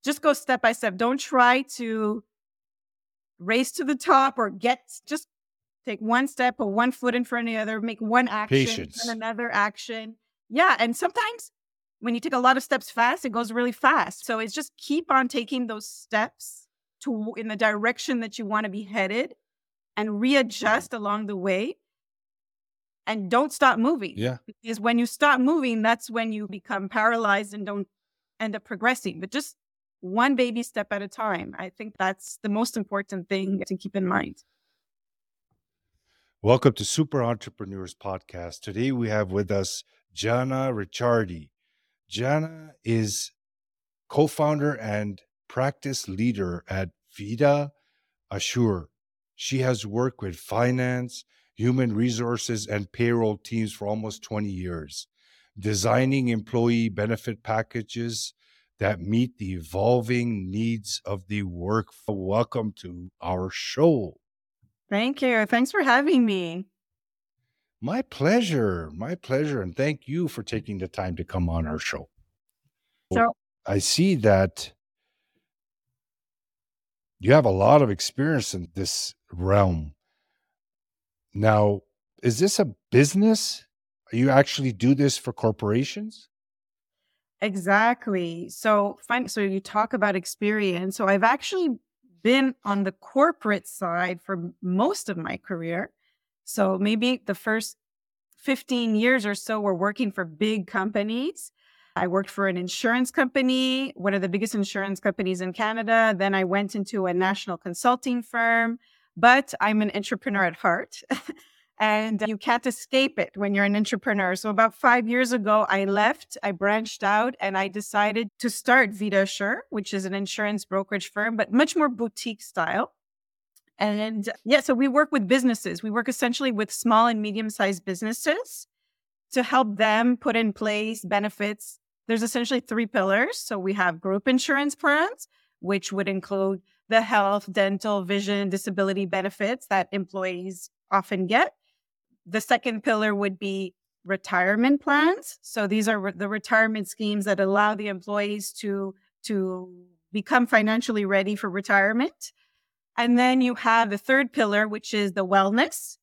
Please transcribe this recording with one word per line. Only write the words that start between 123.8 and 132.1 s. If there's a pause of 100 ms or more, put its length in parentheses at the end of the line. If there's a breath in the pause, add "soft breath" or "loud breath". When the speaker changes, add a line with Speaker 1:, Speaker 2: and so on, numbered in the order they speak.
Speaker 1:
yeah,
so
we
work
with
businesses.
We
work
essentially
with
small
and
medium-sized
businesses (640)
to
help
them
put
in
place
benefits. (300)
There's